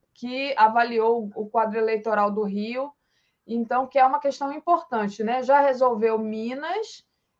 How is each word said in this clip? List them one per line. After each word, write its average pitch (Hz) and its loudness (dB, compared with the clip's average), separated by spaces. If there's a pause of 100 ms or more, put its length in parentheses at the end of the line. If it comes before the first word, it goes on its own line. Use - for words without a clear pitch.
(140)
que 262 -6
avaliou 226 2
o 208 -6
quadro 220 -2
eleitoral 214 0
do 208 -2
Rio. 226 -6 (540)
Então, 233 -2
que 269 0
é 262 8
uma 285 2
questão 277 -2
importante, 254 -2
né? 247 -2
Já 277 6
resolveu 240 2
Minas 254 -8 (340)